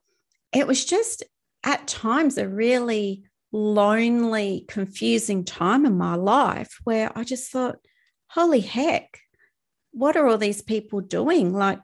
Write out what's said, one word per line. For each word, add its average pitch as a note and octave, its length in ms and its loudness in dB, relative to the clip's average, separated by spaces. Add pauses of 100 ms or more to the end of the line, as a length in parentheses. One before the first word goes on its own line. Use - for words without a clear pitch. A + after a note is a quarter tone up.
(540)
it C4+ 120 2
was C4+ 180 0
just - 400 -2 (380)
at - 240 -2
times C4 520 0
a G3+ 100 -2
really G#3+ 760 -2 (280)
lonely, G#3+ 1160 2
confusing G#3 760 -2
time A3+ 420 0
in G3+ 100 2
my F3 180 0
life G3 720 0
where A3 320 -2
I A3+ 80 -6
just B3 260 -8
thought, B3+ 260 -4 (520)
"Holy E4 320 2
heck, - 600 -4 (720)
what C#4+ 240 0
are D4 120 4
all A3+ 100 4
these G#3 220 -2
people G#3+ 400 -4
doing? F#3 540 2
Like, G3 300 0